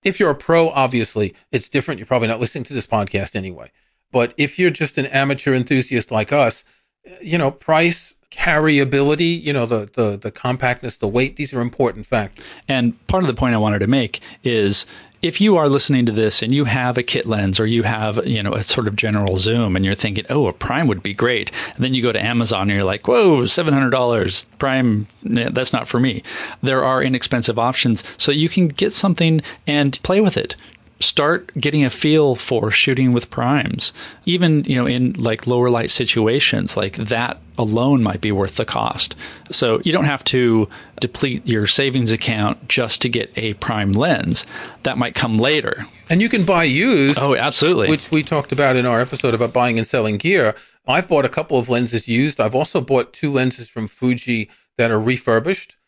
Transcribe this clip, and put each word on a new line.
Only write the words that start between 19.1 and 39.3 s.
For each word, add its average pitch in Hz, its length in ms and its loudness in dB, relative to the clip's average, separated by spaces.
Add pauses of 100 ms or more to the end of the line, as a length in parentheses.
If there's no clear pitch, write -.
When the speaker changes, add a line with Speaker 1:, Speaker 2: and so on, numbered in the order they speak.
Speaker 2:
zoom 104 400 0
and 98 80 2
you're 98 100 0
thinking, 104 340 -4
"Oh, 139 180 2
a 87 60 -2
prime 147 340 -2
would 95 140 0
be 101 120 -4
great." 117 360 0 (260)
And 127 80 -2
then 131 100 0
you 123 80 0
go 120 100 2
to 104 100 -2
Amazon 110 420 0
and 101 80 0
you're 101 120 0
like, 98 240 -2
"Whoa, 170 380 4
seven 160 280 0
hundred 135 180 2
dollars, 117 540 0 (140)
prime, 123 480 0 (140)
nah, 120 280 -2
that's 127 220 -2
not - 160 -4
for 123 140 0
me." 127 220 0 (380)
There 131 220 0
are 131 180 2
inexpensive 123 560 0
options, 117 460 0 (140)
so 143 160 0
you 156 160 2
can 180 180 2
get 202 240 -2
something 165 500 2 (240)
and 143 380 0
play 190 160 2
with 202 160 2
it. - 220 -4 (420)
Start - 560 0
getting 143 280 2
a 127 60 2
feel 151 460 2
for 110 360 -2
shooting 131 400 2
with 120 180 0
primes, - 640 -2 (340)
even, 175 380 2
you 135 120 -2
know, 123 100 0
in, 127 280 0
like, 113 320 -4
lower 123 240 2
light 117 220 0
situations, 113 840 0
like, 98 180 -4
that 117 460 -4 (160)
alone 120 440 2
might 101 200 0
be 107 100 -2
worth 95 240 -2
the 117 80 -2
cost. - 500 -4 (380)